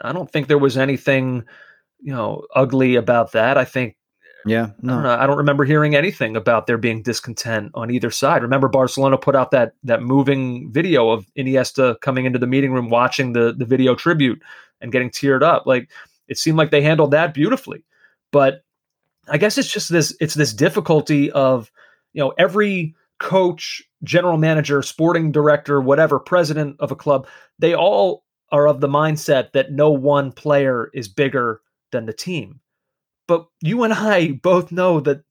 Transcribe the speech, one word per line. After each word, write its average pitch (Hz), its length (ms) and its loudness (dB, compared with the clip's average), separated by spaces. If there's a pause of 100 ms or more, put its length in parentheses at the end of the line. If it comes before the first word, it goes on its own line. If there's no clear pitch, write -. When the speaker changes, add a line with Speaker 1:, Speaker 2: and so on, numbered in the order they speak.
Speaker 1:
I 120 120 -8
don't 170 180 -10
think - 180 -4
there 147 100 4
was 135 200 2
anything, 131 640 0 (560)
you 147 120 -12
know, 107 320 -6 (100)
ugly 131 420 4
about 117 360 2
that. 120 260 2
I 127 80 0
think 123 300 -6 (500)
Speaker 2:
Yeah, 113 180 0
Speaker 1:
I - 20 -6
don't 101 160 -16
Speaker 2:
no. 123 200 -2
Speaker 1:
know. 123 160 2
I 123 80 2
don't 143 100 2
remember 143 280 2
hearing 151 300 2
anything 143 400 -2
about 113 320 0
there 117 120 0
being 113 240 -4
discontent 113 720 -6
on 117 160 -8
either 120 200 -2
side. 139 320 0
Remember, 135 260 0
Barcelona 135 500 2
put 139 180 0
out 127 140 0
that, 123 240 2 (100)
that 117 180 0
moving 131 680 -2
video 139 380 2
of 107 160 -2 (120)
Iniesta 131 640 -2
coming 131 240 -4
into 127 140 -2
the 123 80 -2
meeting 135 260 0
room, 123 160 -2
watching 123 460 0
the, 117 220 2
the 127 100 -6
video 127 280 2
tribute 143 460 0 (400)
and 117 120 -12
getting 127 180 -2
teared 139 320 0
up. 156 240 2
Like, 127 240 0 (360)
it - 120 -12
seemed 160 180 0
like 156 140 2
they 143 120 4
handled 156 280 2
that 156 240 2
beautifully. - 500 -2 (460)
But 135 340 2 (640)
I 151 80 -2
guess 208 220 0
it's - 120 -2
just - 200 -8
this, 165 300 0
it's 151 140 -4
this 143 200 0
difficulty 151 760 0
of, 131 400 0 (420)
you - 80 -10
know, 135 160 -2
every 185 580 0 (260)
coach, 180 600 -2 (220)
general 170 340 0
manager, 151 460 0
sporting 160 500 -2
director, 147 480 2
whatever, 143 380 2
president 151 600 -2
of 147 100 -4
a 135 60 -10
club, 135 300 -2 (320)
they 165 160 2
all 190 500 0 (260)
are 147 160 4
of 139 140 2
the 139 80 0
mindset 151 640 0
that 135 200 0
no 151 180 2
one 139 420 0
player 139 600 -2
is 117 160 -10
bigger 123 520 -2 (320)
than 120 120 -6
the 110 80 -10
team. 143 480 -12 (680)
But 170 180 -2 (140)
you 226 240 -2
and 220 100 0
I 185 380 0
both 175 400 0
know 175 280 0
that 143 300 -2